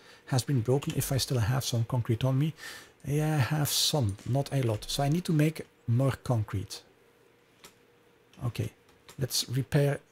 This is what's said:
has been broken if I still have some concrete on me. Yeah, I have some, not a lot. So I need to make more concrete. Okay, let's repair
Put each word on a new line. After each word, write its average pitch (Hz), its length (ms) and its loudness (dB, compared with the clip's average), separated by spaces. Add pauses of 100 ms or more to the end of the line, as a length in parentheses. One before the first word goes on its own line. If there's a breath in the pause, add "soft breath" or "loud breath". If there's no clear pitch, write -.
(260 loud breath)
has 131 160 2
been 135 180 0
broken 131 360 0
if 139 160 0
I 131 60 0
still 131 200 0
have 123 260 0
some 117 200 0
concrete 120 400 0
on 131 140 2
me. 151 160 0 (520 loud breath)
Yeah, 151 280 0
I 147 220 2
have 147 120 2
some, 107 480 0 (120)
not 139 240 0
a 139 100 0
lot. 113 260 -2
So - 140 -2
I 143 60 2
need 170 180 0
to 180 60 0
make 156 340 2 (200)
more 123 260 2 (120)
concrete. - 580 -2 (1600)
Okay, 110 260 -4 (480)
let's - 300 -2
repair 143 520 0 (120)